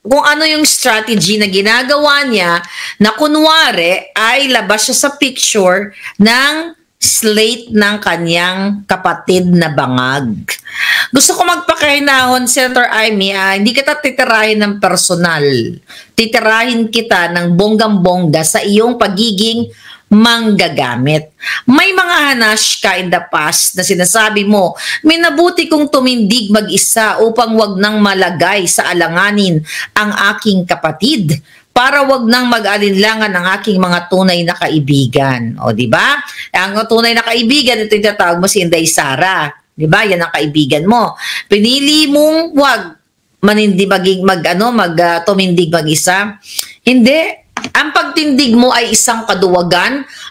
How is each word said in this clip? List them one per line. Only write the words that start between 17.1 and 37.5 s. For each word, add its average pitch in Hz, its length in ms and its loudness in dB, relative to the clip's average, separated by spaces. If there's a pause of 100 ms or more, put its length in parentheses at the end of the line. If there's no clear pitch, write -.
ng 175 240 0
bonggang-bongga 185 880 2
sa - 160 0
iyong 214 400 2
pagiging 220 720 -2 (340)
manggagamit. 165 1300 0 (320)
May 330 240 4
mga 359 260 0 (160)
hanash 220 460 0
ka 196 160 -2
in 180 160 -4
the 175 160 2
past 160 480 -2
na 185 80 -4
sinasabi 202 640 0
mo, 202 320 2 (240)
"Minabuti 339 640 2
kong 311 240 0
tumindig 247 640 0
mag-isa 214 720 0
upang 226 320 0
wag 202 180 0
nang 214 220 0
malagay 185 720 0
sa - 160 0
alanganin 175 800 0 (320)
ang 208 120 -2 (240)
aking 196 280 0
kapatid 175 800 -2 (320)
para 269 320 2
wag 269 160 2
nang 247 240 2
mag-alinlangan 214 880 0
ang 180 120 0 (120)
aking 202 240 -2
mga 175 240 -2
tunay 180 400 0
na 175 80 -2
kaibigan." 135 1040 0
O, 113 160 -2
di 117 160 -2
ba? 262 320 2 (320)
Ang 196 320 -2
tunay 226 240 2
na 226 160 0
kaibigan, 233 560 0